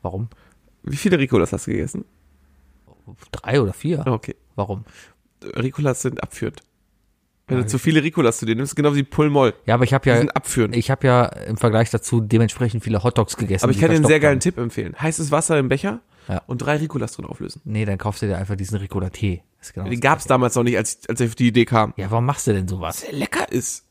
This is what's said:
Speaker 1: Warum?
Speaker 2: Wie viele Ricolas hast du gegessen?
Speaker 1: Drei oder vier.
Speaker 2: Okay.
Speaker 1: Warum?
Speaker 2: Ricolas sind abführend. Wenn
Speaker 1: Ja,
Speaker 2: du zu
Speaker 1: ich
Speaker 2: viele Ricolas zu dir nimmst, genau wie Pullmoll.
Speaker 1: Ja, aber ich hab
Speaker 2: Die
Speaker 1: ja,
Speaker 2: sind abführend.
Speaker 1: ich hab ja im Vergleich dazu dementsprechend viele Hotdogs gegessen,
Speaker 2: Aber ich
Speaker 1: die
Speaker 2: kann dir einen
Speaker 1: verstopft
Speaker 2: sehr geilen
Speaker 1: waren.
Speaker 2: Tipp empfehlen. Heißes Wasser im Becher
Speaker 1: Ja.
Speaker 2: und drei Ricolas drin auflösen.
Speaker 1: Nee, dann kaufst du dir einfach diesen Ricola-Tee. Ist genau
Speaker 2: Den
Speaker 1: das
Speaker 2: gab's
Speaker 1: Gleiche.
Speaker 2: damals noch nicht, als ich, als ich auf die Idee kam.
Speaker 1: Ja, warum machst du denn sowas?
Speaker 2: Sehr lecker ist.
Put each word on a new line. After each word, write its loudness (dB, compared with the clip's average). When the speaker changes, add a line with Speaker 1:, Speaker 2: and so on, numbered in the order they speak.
Speaker 1:
Warum? -6
Speaker 2:
Wie -8
viele 2
Ricolas 2
hast -6
du -6
gegessen? -4
Speaker 1:
Drei 0
oder 0
vier. -4
Speaker 2:
Okay. -4
Speaker 1:
Warum? -6
Speaker 2:
Ricolas -4
sind -4
abführend. -8
Wenn 0
Speaker 1:
Ja, 2
Speaker 2:
du -2
zu -2
Speaker 1:
ich -2
Speaker 2:
viele 4
Ricolas 2
zu -6
dir 0
nimmst, -6
genau 2
wie 2
Pullmoll. 2
Speaker 1:
Ja, 2
aber 4
ich 2
hab 2
Speaker 2:
Die 4
Speaker 1:
ja, 6
Speaker 2:
sind 0
abführend. 0
Speaker 1:
ich 0
hab -2
ja 6
im -6
Vergleich 2
dazu 0
dementsprechend 0
viele -2
Hotdogs 0
gegessen, -2
Speaker 2:
Aber 4
ich 2
Speaker 1:
die 0
Speaker 2:
kann 6
dir 4
einen 4
Speaker 1:
verstopft 6
Speaker 2:
sehr 6
geilen 6
Speaker 1:
waren. 0
Speaker 2:
Tipp -2
empfehlen. -6
Heißes -2
Wasser 2
im 0
Becher -2
Speaker 1:
Ja. -4
Speaker 2:
und -6
drei -2
Ricolas -4
drin -14
auflösen. -12
Speaker 1:
Nee, -2
dann -2
kaufst -6
du -2
dir -2
einfach -4
diesen -6
Ricola-Tee. -4
Ist -20
genau -10
Speaker 2:
Den -4
Speaker 1:
das -6
Speaker 2:
gab's 2
Speaker 1:
Gleiche. -14
Speaker 2:
damals 4
noch 2
nicht, 2
als -2
ich, -16
als -4
ich 2
auf -12
die 2
Idee 6
kam. 0
Speaker 1:
Ja, -6
warum 0
machst -2
du 2
denn 0
sowas? -6
Speaker 2:
Sehr -12
lecker -4
ist. -6